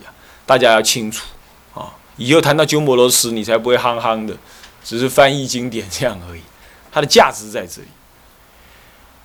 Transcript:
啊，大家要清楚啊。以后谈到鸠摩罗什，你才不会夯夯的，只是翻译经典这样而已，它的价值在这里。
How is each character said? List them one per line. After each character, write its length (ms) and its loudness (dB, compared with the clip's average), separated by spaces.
啊， 80 -20
大 100 4
家 140 4
要 100 4
清 300 -4
楚 160 -14
啊。 160 -16
以 160 -2
后 80 6
谈 160 2
到 80 2
鸠 160 0
摩 140 2
罗 160 6
什， 220 0
你 100 -6
才 160 0
不 100 -6
会 80 4
夯 220 -2
夯 260 -4
的， 120 -10
只 120 -8
是 120 -2
翻 280 4
译 80 -6
经 240 -6
典 220 -8
这 160 -4
样 100 -6
而 60 -18
已， 60 -20
它 80 -2
的 80 0
价 240 4
值 180 -16
在 160 -10
这 160 -18
里。 60 -20